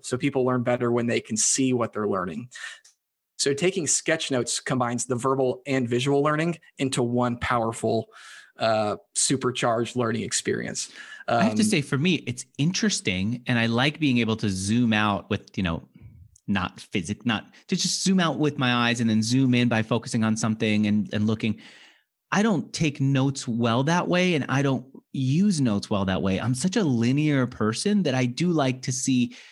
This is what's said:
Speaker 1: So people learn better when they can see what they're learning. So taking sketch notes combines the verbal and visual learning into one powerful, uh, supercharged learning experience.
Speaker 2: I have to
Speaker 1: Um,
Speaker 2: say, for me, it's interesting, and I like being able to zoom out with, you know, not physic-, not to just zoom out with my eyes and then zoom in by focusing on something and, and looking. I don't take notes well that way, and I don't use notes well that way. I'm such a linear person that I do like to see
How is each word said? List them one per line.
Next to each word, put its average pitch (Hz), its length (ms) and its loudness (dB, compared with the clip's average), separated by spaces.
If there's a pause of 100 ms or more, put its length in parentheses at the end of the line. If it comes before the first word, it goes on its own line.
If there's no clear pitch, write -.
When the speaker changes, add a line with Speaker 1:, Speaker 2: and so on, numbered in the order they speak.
Speaker 1:
So - 120 -4
people 135 280 0
learn 127 180 2
better 123 300 0
when 120 160 0
they 113 120 0
can 110 160 -6
see 131 360 2
what 117 200 0
they're 107 140 -4
learning. 92 440 -4 (840)
So 139 160 0
taking 175 360 0
sketch - 420 -2
notes 123 300 -2
combines 123 460 -2
the 127 100 -2
verbal 131 500 0
and 131 220 0
visual 139 340 2
learning 156 360 0 (200)
into 135 240 -2
one 120 360 0
powerful, 113 680 -2 (540)
uh, 110 360 0 (200)
supercharged 120 800 0
learning 117 260 -2
experience. - 680 -4 (380)
Speaker 2:
I 117 160 2
have 220 100 2
to 214 80 2
Speaker 1:
Um, - 60 2
Speaker 2:
say, 185 120 2
for 139 180 -2
me, 170 160 2 (120)
it's 123 180 -6 (140)
interesting, 123 880 0
and 123 120 2
I 117 80 2
like 131 340 0
being 131 180 2
able 110 180 2
to 110 140 0
zoom 110 420 2
out 107 380 0
with, - 260 -6
you 101 60 -2
know, 82 260 -4 (600)
not 95 320 -2
physic-, 104 440 -6
not 113 220 -2 (220)
to 190 80 0
just - 260 -2
zoom 185 180 2
out 160 180 0
with 151 200 0
my 123 140 2 (160)
eyes 120 120 0
and 113 80 2
then 110 140 4
zoom 123 320 2
in 120 140 4
by 113 140 2
focusing 117 420 0
on 110 120 2
something 110 500 2
and, 104 280 2
and 104 120 0
looking. 110 340 0 (720)
I 190 100 2
don't 208 300 0
take 147 280 -2
notes 135 460 0
well 117 380 2
that 170 240 0
way, 180 260 2
and 135 140 0
I 135 140 2
don't 139 220 0 (280)
use 151 480 2
notes 104 280 0
well 98 180 0
that 92 160 0
way. 95 180 0
I'm 123 140 0
such 185 220 -2
a 226 80 2
linear 135 640 2
person 123 560 0
that 139 140 0
I 127 100 2
do 143 220 0
like 131 340 0
to 131 100 -4
see 123 440 0 (160)